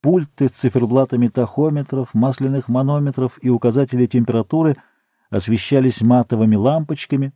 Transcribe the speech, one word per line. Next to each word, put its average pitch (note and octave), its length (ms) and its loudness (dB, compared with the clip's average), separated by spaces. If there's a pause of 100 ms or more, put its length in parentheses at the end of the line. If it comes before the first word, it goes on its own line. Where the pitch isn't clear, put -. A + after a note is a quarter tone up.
Пульты D3+ 460 0
с - 40 0
циферблатами A#2+ 760 0
тахометров, C3+ 840 -4
масляных C3+ 560 -2
манометров C3+ 720 -2
и B2+ 80 -2
указателей B2 580 2
температуры B2 720 0 (520)
освещались A#2 720 0
матовыми A2+ 540 2
лампочками C#3 800 -2